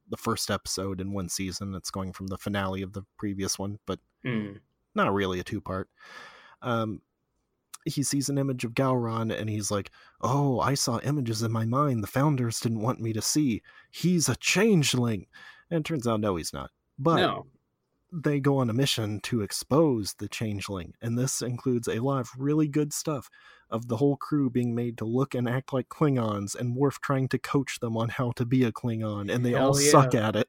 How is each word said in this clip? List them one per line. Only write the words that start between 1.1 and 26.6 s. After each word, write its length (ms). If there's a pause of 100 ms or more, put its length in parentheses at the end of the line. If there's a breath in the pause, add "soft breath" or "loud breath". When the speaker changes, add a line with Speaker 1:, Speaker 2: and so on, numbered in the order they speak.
Speaker 1:
one 160
season. 480
It's 160
going 220
from 140
the 100
finale 460
of 100
the 80 (160)
previous 420
one, 260
but 140 (260)
Speaker 2:
Mm. 360 (340)
Speaker 1:
not 180
really 280
a 20
two-part. 460 (720 loud breath)
Um, 400 (840)
he 180
sees 280
an 80
image 260
of 120
Gowron, 600
and 120
he's 220
like, 200 (300 soft breath)
"Oh, 400
I 140
saw 240
images 440
in 80
my 140
mind 360
the 60
Founders 540
didn't 180
want 220
me 100
to 100
see. 400 (300 soft breath)
He's 380
a 80
changeling." 920 (420 loud breath)
And 120
it 20
turns 240
out, 140
no, 160
he's 160
not. 180 (260)
But 200
Speaker 2:
No. 300 (680)
Speaker 1:
they 260
go 200
on 100
a 40
mission 500
to 180
expose 720
the 160
changeling, 720
and 180
this 220
includes 480
a 100
lot 220
of 160
really 320
good 240
stuff 360 (380 soft breath)
of 200
the 100
whole 180
crew 320
being 280
made 200
to 80
look 300
and 160
act 240
like 160
Klingons, 680
and 200